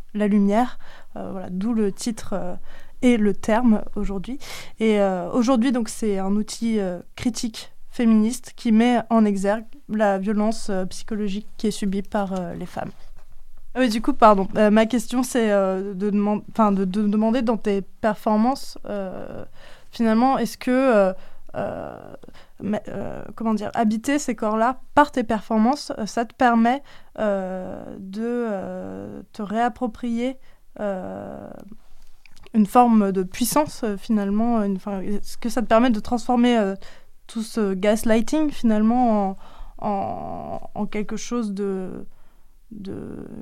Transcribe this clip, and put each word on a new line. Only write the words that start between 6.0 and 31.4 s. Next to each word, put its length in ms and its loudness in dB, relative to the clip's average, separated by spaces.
un 160 0
outil, 460 0
euh, 200 -4
critique 560 -4
féministe 640 2
qui 160 0
met 280 6
en 160 6
exergue 400 0
la 280 2
violence, 520 0
euh, 160 0
psychologique 600 -4
qui 80 -2
est 40 4
subie 300 -2
par, 320 -4
euh, 220 -4
les 100 -8
femmes. 260 -8
Ah 60 -2
oui, 100 4
du 100 0
coup, 140 2
pardon. 420 8
Euh, 140 6
ma 160 6
question, 360 0
c'est, 300 2
euh, 400 0
de 160 -2
deman-, 420 2
enfin, 220 4
de, 140 2
de 200 0
demander 360 2
dans 160 0
tes 240 0
performances, 960 0
euh, 560 -8
finalement, 480 2
est-ce 180 -4
que, 140 -4
euh, 420 4
euh, 440 -8
mais, 260 -4
euh, 340 -8
comment 180 -2
dire, 220 -2
habiter 440 0
ces 160 -4
corps-là 460 0
par 180 6
tes 100 0
performances, 760 0
euh, 80 -4
ça 180 -2
te 100 -10
permet, 480 4
euh, 640 -4
de, 260 -8
euh, 960 -6
te 80 -8
réapproprier, 960 -2
euh, 640 -8